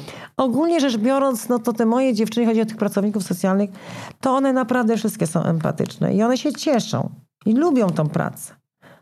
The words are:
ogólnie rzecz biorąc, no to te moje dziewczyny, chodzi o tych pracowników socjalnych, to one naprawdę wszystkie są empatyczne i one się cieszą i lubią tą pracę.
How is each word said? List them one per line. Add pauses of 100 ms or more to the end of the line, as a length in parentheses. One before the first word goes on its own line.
(380)
ogólnie
rzecz
biorąc,
no
to
te
moje
dziewczyny,
chodzi
o
tych
pracowników
socjalnych, (520)
to
one
naprawdę
wszystkie
są
empatyczne
i
one
się
cieszą (360)
i
lubią
tą
pracę. (480)